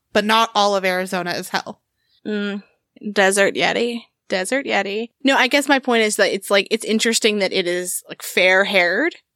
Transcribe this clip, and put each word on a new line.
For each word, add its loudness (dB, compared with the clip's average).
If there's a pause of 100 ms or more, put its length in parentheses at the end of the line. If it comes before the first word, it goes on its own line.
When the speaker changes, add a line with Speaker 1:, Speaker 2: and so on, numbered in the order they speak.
(120)
Speaker 1:
but 0
not 2
all 2
of 0
Arizona -2
is -8
hell. -8 (440)
Speaker 2:
Mm, -6 (500)
desert 2
yeti. -2 (260)
Desert -4
yeti. -4 (140)
No, 4
I 4
guess 0
my 2
point 0
is 0
that 2
it's, -6
like, 2
it's -2
interesting 0
that 0
it -2
is, -4
like, -18
fair-haired 2 (200)